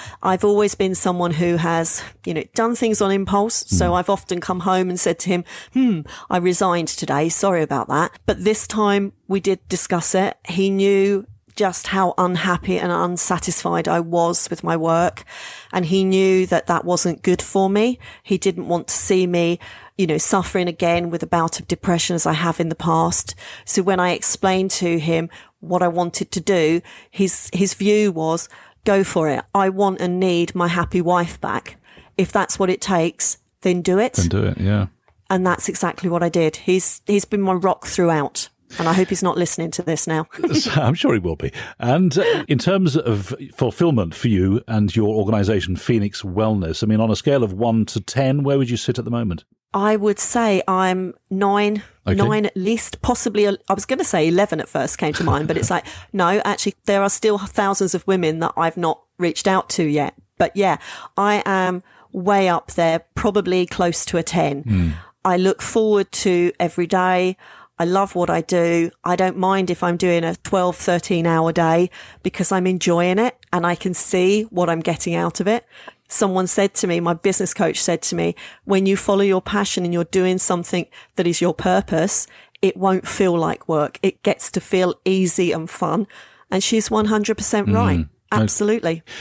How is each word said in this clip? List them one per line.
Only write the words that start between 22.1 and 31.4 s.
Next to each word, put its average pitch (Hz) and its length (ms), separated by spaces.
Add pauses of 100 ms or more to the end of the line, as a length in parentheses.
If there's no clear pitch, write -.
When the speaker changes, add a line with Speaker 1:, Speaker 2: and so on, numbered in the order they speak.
Speaker 1:
as 160 100
I 160 80
have 165 260
in 170 100
the 160 60
past. 165 600 (280)
So - 180
when 180 200
I 180 100
explained 190 600
to 170 280
him 165 300 (320)
what 180 200
I 180 60
wanted 170 440
to 180 100
do, 170 400 (280)
his, - 440
his 185 200
view 208 380
was, 160 380 (340)
"Go 196 220
for 160 240
it. 135 140 (120)
I 196 140
want 190 320
and 180 180
need 175 360
my 175 120
happy 175 340
wife 175 380
back. - 380 (400)